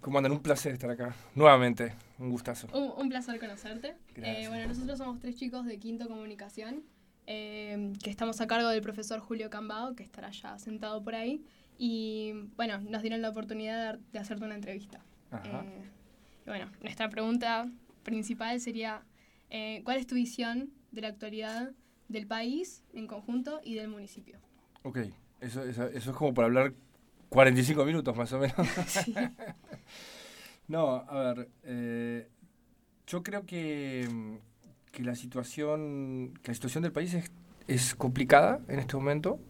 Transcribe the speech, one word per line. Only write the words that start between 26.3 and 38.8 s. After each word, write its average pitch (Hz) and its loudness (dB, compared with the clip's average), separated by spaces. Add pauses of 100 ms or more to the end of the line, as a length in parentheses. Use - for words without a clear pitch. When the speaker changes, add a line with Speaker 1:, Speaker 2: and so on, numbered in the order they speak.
Speaker 1:
para 117 8
hablar 127 6 (560)
cuarenta 131 12
y 123 6
cinco 147 4
minutos, 147 2
más 117 -2
o 131 0
menos. 139 2
Speaker 2:
<laughs> 175 2
Sí. 196 0
Speaker 1:
<laughs> 240 0 (1400)
No, 151 2
a 127 -2
ver, 120 -8 (160)
eh, 120 -4 (800)
yo 175 -4
creo 196 -6
que, 147 -4
mm, 110 -6 (580)
que 127 -8
la 120 -2
situación, 135 -4 (100)
que - -6
la - -2
situación 131 -2
del 170 0
país 175 0
es, 170 -2 (380)
es 127 4
complicada 139 8
en 135 0
este 131 -2